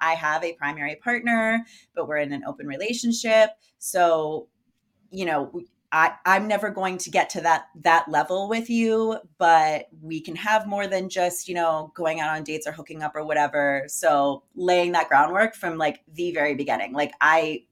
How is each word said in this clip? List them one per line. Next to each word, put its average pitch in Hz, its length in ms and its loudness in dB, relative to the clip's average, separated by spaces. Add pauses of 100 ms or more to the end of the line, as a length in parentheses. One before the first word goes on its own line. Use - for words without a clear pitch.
I 165 120 2
have 160 300 -2
a 170 100 -4
primary 147 420 -6
partner, 233 680 -2 (300)
but 165 140 -4
we're 151 100 -2
in 143 160 -2
an 139 120 -8
open 147 200 -10
relationship. 220 840 2 (260)
So, 160 680 0 (640)
you 185 140 -6
know, 147 280 -2
we, 170 140 -12 (220)
I, 160 260 2 (100)
I'm 196 240 4
never 208 200 0
going 190 280 -4
to 175 120 -10
get 156 200 2
to 180 120 -6
that, 160 260 2 (160)
that 165 260 4
level 180 400 0
with 226 200 -4
you, 226 500 0 (180)
but 160 480 4 (160)
we 160 180 -8
can 160 160 -12
have 214 320 0
more 202 180 -4
than 190 220 -4
just, 175 400 -2
you 180 80 -8
know, 160 400 -2
going 160 240 -2
out 156 160 -2
on 156 80 -8
dates 151 240 -8
or 156 60 -6
hooking 156 280 -16
up 151 140 -8
or 151 80 -6
whatever." 143 640 0
So 143 560 2 (100)
laying 180 380 2
that 165 160 2
groundwork 175 480 2
from, 165 220 -6
like, 151 240 -2 (100)
the 170 220 -6
very 147 220 0
beginning, 123 360 -4
like, 143 300 -4
I, 156 500 2